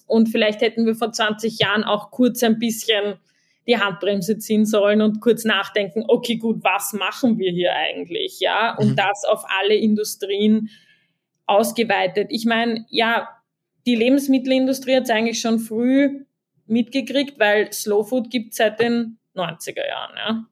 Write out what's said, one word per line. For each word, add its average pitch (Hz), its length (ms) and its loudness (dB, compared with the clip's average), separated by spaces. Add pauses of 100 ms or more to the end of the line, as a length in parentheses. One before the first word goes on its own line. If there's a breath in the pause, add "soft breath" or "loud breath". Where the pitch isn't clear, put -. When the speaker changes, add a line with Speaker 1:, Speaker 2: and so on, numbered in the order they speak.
Speaker 1:
und 226 220 4
vielleicht 214 320 0
hätten 226 260 0
wir 220 100 2
vor 220 160 -4
zwanzig 220 460 -2
Jahren 208 260 2
auch - 260 -4
kurz 247 320 2
ein 226 160 4
bisschen 220 560 -2 (520)
die 233 120 2
Handbremse 202 600 -2
ziehen 214 280 0
sollen 214 360 4
und 214 180 0
kurz 226 240 2
nachdenken, 202 640 -2
okay, 240 300 0
gut, 226 260 -2
was 196 300 -2
machen 208 460 -2
wir 185 120 0
hier 175 240 0
eigentlich, 170 640 -6
ja? 185 380 0
Und 214 140 2
Speaker 2:
Mhm. - 60 -2
Speaker 1:
das 202 320 -2
auf 208 160 0 (160)
alle 202 140 2
Industrien 214 920 0 (800 loud breath)
ausgeweitet. 202 840 0
Ich 226 140 -6
mein, 226 460 0
ja, 226 380 0 (580)
die 247 100 2
Lebensmittelindustrie 262 1000 2
hat's 254 140 0
eigentlich 226 300 0
schon 226 180 0
früh 262 680 0 (420)
mitgekriegt, 247 720 -2
weil 208 340 2
Slow 208 320 0
Food 240 260 -4
gibt's 226 260 -6
seit 220 240 2
den 233 380 -2 (160)
neunziger 170 520 -8
Jahren, - 300 -10
ja. 226 360 -6